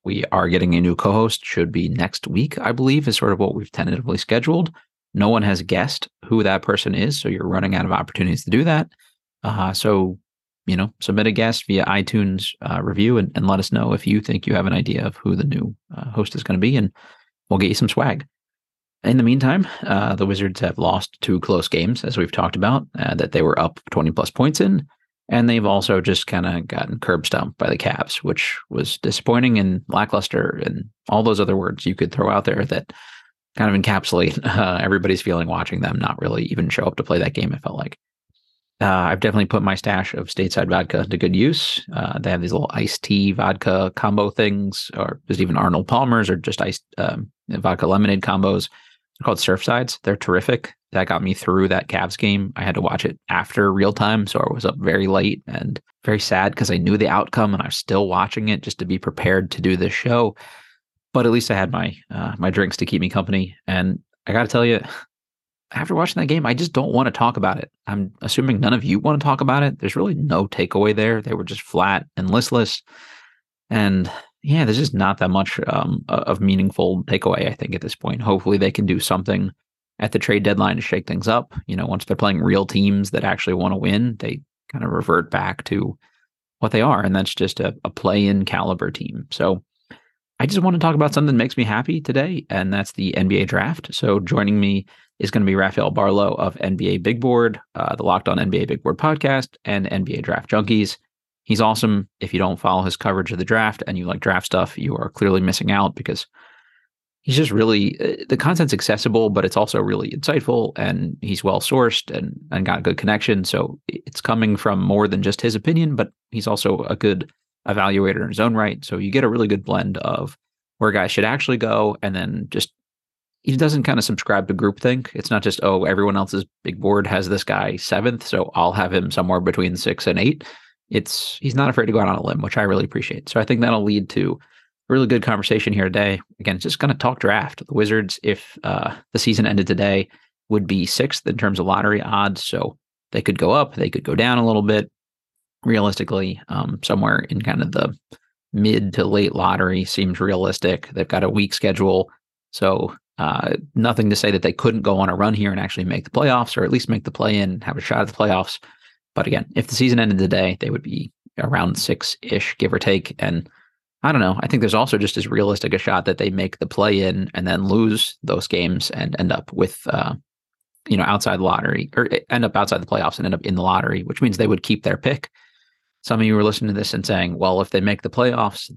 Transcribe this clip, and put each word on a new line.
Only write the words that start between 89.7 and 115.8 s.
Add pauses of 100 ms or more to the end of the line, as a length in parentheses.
I
just
wanna
talk
about
something
that
makes
me
happy
today,
and
that's
the
N
B
A
draft.
So
joining
me (320)
is
gonna
be
Rafael
Barlowe
of
N
B
A
Big
Board, (140)
uh,
the
Locked
On
N
B
A
Big
Board
podcast,
and
N
B
A
Draft
Junkies. (460)
He's
awesome. (140)
If
you
don't
follow
his
coverage
of
the
draft
and
you
like
draft
stuff,
you
are
clearly
missing
out
because (960)
he's
just
really,
uh,
the
content's
accessible,
but
it's
also
really
insightful,
and
he's
well-sourced
and, (140)
and
got
good
connection.
So (100)
i-,
it's
coming
from
more
than
just
his
opinion,